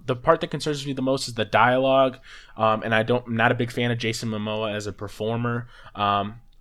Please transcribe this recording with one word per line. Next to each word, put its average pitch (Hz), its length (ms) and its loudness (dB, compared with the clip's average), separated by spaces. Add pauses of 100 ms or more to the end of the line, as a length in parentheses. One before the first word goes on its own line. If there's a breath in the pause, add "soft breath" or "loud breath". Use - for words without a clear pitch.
the 139 80 0
part 160 260 2
that 165 80 -4
concerns 143 380 -6
me 139 60 -6
the 131 100 -4
most 131 240 -2
is 120 80 -12
the 110 100 0
dialogue, 131 720 4 (400 loud breath)
um, 110 240 2
and 113 140 -2
I 110 80 4
don't, 123 240 0
I'm 113 100 -2
not 117 140 4
a 127 40 0
big 120 160 -2
fan 120 200 0
of 113 80 -2
Jason 113 320 -4
Momoa 107 420 -4
as 104 140 -6
a 98 60 -6
performer. 117 720 -4 (260 loud breath)
Um, 101 480 0 (200)